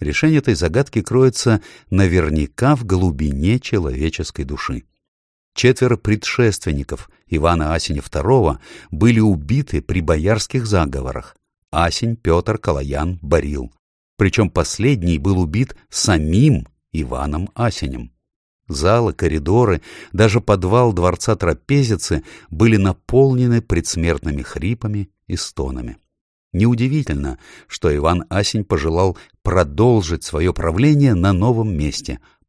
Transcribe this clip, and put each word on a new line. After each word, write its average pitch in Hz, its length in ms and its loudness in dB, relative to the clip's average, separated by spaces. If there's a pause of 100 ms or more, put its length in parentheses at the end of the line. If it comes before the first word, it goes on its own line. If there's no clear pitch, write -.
Решение 151 380 2
этой 127 160 2
загадки 90 480 0
кроется 120 580 2 (300)
наверняка 90 840 2
в 120 100 -4
глубине 87 760 0
человеческой 78 840 -4
души. 67 400 -8 (680)
Четверо 123 420 2
предшественников 98 1120 -2 (200)
Ивана 80 460 0
Асеня 76 280 -4
второго 85 580 0 (300)
были 110 300 2
убиты 101 640 0
при - 180 -2
боярских 95 680 -2
заговорах. 67 680 -4 (340)
Асень, 85 460 -2
Петр, 90 420 0
Калаян, 71 640 -4
Борил. 71 500 -2 (440)
Причем 98 340 2
последний 90 680 0
был 92 200 0
убит 92 380 -2 (120)
самим 92 800 2 (260)
Иваном 73 640 -6
Асенем. 69 580 -6 (560)
Залы, 98 440 2
коридоры, 85 680 0 (320)
даже 104 280 4
подвал 104 520 2
дворца 90 440 0
Трапезицы 95 880 0 (260)
были 110 260 4
наполнены 120 840 2
предсмертными 78 800 -2
хрипами 104 680 -6 (160)
и 90 100 -6
стонами. 64 640 -8 (540)
Неудивительно, 113 840 0 (280)
что - 280 -2
Иван 80 340 0
Асень 101 360 -2
пожелал 87 520 0 (260)
продолжить 87 840 0
свое 85 280 -2
правление 131 600 2
на 92 180 2
новом 110 440 0
месте, 73 440 -6 (280)